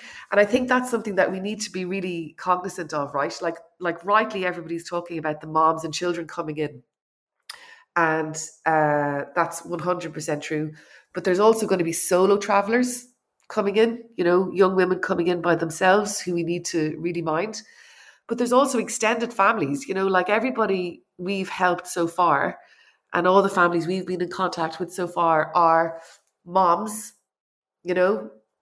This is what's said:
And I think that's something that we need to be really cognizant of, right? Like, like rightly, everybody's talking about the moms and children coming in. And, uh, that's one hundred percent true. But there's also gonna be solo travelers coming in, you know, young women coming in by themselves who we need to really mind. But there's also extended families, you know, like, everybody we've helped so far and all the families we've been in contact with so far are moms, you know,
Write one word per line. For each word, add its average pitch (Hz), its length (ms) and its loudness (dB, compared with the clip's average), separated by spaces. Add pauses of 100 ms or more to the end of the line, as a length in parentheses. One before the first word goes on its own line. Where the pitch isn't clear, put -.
(320)
And 202 80 4
I 208 60 8
think 247 240 0
that's 247 200 2
something 208 260 -4
that 185 160 2
we 190 80 -6
need 208 220 -6
to - 100 -8
be 185 140 -6
really 180 520 -6
cognizant 180 580 -4
of, 143 180 -4
right? 151 280 -2
Like, 165 160 -4 (220)
like 170 240 -6
rightly, 202 420 0
everybody's 165 440 -6
talking 175 300 -6
about 151 220 -4
the 160 60 -14
moms 160 360 2
and 156 100 -6
children 175 320 -4
coming 156 320 -8
in. 139 240 -6 (1120)
And, 156 460 -2 (240)
uh, 147 600 2 (100)
that's 165 300 -4
one 170 140 -6
hundred 165 340 -4
percent 151 280 -6
true. 156 300 -4 (420)
But 175 120 -6
there's 185 140 2
also 220 280 4
gonna 180 160 2
be 165 100 -2
solo 190 440 2
travelers 214 680 0 (440)
coming 196 260 0
in, 233 280 2 (120)
you 180 80 -2
know, 175 280 4
young 185 240 4
women 185 240 2
coming 175 280 0
in 175 140 0
by 165 140 2
themselves 190 680 2
who 180 120 -4
we 170 100 -2
need 175 220 -4
to 156 320 -2
really 170 240 -4
mind. 170 400 -2 (680)
But 240 100 -4
there's 247 160 0
also 254 240 4
extended 226 560 -2
families, 190 540 2
you 185 80 -4
know, 190 100 0
like, 185 240 2
everybody 208 720 0 (140)
we've 190 320 -4
helped 175 380 0
so 170 200 -2
far 170 520 0 (520)
and 175 140 0
all 185 160 6
the 190 80 2
families 175 380 2
we've 185 180 -2
been 180 160 -4
in 170 80 -4
contact 175 500 -4
with 175 140 -6
so 180 140 -4
far 165 480 2
are 165 440 4 (460)
moms, 190 680 0 (720)
you 175 120 0
know, 190 340 2 (320)